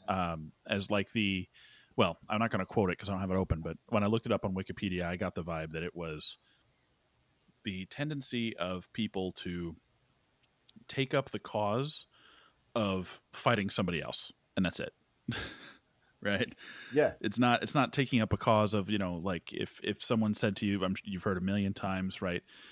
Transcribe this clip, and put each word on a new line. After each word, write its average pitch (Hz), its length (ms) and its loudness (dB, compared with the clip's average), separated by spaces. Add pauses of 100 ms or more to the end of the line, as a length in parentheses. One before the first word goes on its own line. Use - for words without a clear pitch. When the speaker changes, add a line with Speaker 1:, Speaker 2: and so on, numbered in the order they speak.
Speaker 1:
um, 85 440 0 (160)
as, 101 240 0
like, 101 200 0
the, 95 360 2 (480)
well, 87 220 4 (120)
I'm 107 100 2
not 113 120 2
gonna 95 160 0
quote 95 240 2
it 87 60 -2
'cause - 120 -6
I 101 40 0
don't 92 80 -2
have 95 100 0
it 92 40 2
open, 90 260 2
but 82 160 -6 (100)
when 104 160 2
I 101 40 4
looked 113 200 0
it 117 40 2
up 101 140 2
on 98 80 -2
Wikipedia, 92 520 -2
I 87 120 -2
got 90 160 -2
the 87 100 -4
vibe 80 280 -4
that 80 120 -4
it 87 120 -6
was 82 420 -6 (1300)
the 92 240 -6
tendency 135 720 -4
of 90 360 -6
people 98 400 -2
to 87 420 -6 (1120)
take 135 260 -2
up 139 180 0
the 107 80 -4
cause 110 680 -2 (680)
of 95 460 -2 (120)
fighting 107 360 2
somebody 87 320 0
else, - 300 -6 (240)
and 92 100 2
that's 85 140 -2
it. - 140 -6 (360)
<laughs> 120 60 -2 (840)
Right? 101 320 0 (400)
Speaker 2:
Yeah. 143 280 4
Speaker 1:
It's 110 180 0
not, 123 240 6
it's 110 100 -2
not 131 200 2
taking 131 260 4
up 110 140 2
a 104 40 4
cause 107 360 6
of, 98 160 2
you 104 80 2
know, 90 260 -2
like, 90 300 -4
if, - 280 -6
if - 220 -4
someone 110 300 4
said 104 240 0
to - 80 -2
you, 101 180 2
I'm, 95 120 2 (100)
you've 95 180 -6
heard 98 140 0
a 87 40 -2
million 98 320 2
times, 95 480 -4
right? 90 220 0 (280)